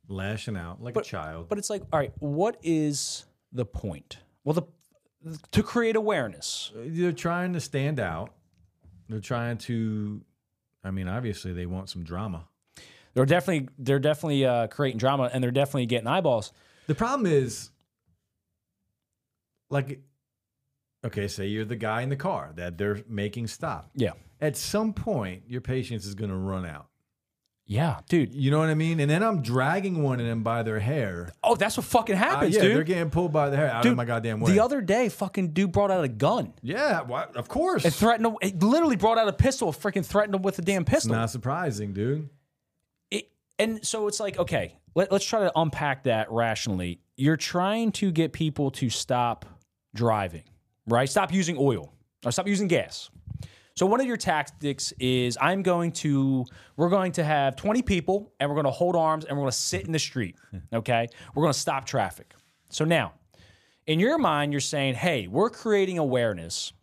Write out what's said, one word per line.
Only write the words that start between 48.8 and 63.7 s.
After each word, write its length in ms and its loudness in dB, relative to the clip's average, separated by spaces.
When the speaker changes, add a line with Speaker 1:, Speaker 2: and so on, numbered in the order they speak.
Speaker 2:
stop 560 -2
driving, 500 0
right? 200 4
Stop 240 2
using 260 0
oil 340 0
or 60 0
stop 160 -2
using 180 2
gas. 420 -2
So 120 2
one 160 4
of 40 2
your 120 -2
tactics 800 -2
is, 420 2
"I'm 220 2
going 300 2
to, 520 2
we're 140 2
going 220 2
to 120 0
have 320 2
twenty 240 0
people 580 0
and 120 0
we're 60 0
gonna 140 2
hold 260 2
arms 280 2
and 100 -6
we're 100 -2
gonna 80 0
sit 340 -4
in 60 -4
the 60 0
street, 380 -4
Speaker 1:
<laughs> 200 -10
Speaker 2:
okay? 340 2
We're 80 2
gonna 120 4
stop 320 -2
traffic." 480 -4
So 160 -2
now, 300 2